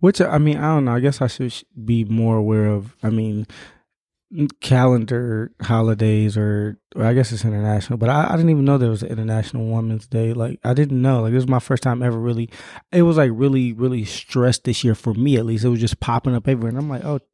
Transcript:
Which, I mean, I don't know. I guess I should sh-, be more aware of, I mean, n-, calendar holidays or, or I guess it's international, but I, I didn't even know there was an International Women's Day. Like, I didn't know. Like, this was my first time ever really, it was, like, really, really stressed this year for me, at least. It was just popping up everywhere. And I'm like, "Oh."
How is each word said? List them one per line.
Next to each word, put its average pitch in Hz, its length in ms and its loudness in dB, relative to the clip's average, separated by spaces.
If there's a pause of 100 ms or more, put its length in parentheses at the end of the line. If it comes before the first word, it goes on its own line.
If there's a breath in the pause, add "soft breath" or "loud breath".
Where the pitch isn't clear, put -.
Which, 190 200 4
I 175 160 0
mean, 147 220 2
I 151 160 0
don't 143 120 2
know. 120 80 0
I 120 60 0
guess 135 220 0
I 131 40 2
should 120 260 -6
sh-, - 120 -16 (200)
be 113 200 0
more 113 320 0
aware 107 300 2
of, 104 360 -2
I 110 80 -2
mean, 110 360 -2 (880 loud breath)
n-, 147 140 0 (140)
calendar 123 1000 0
holidays 107 800 0
or, 104 400 -2 (180)
or 110 80 -2
I 113 80 2
guess 120 200 2
it's 107 120 -4
international, 107 540 -2
but 113 100 2
I, 147 220 2
I - 60 0
didn't 165 120 4
even 147 160 2
know 139 140 4
there 123 100 2
was 107 140 -2
an - 80 -8
International 110 560 -4
Women's 113 400 -4
Day. 113 260 -2
Like, 117 320 -4
I 120 80 0
didn't 135 300 2
know. 131 180 2
Like, 110 120 0
this 127 100 2
was 127 60 -2
my 127 100 2
first - 240 -2
time 123 200 -2
ever 120 160 0
really, 113 300 -2 (440 loud breath)
it 175 100 4
was, 170 160 4
like, 139 160 4
really, 127 400 0
really 120 320 -2
stressed - 580 0
this - 180 -2
year 117 120 2
for 113 180 -2
me, 127 240 2
at 113 80 0
least. 113 220 -2
It - 20 4
was 120 120 0
just 117 200 -2
popping 120 340 -2
up 117 140 -2
everywhere. 117 220 -2
And 120 80 -6
I'm 151 100 -6
like, 131 160 -8
"Oh." 147 160 -4 (140)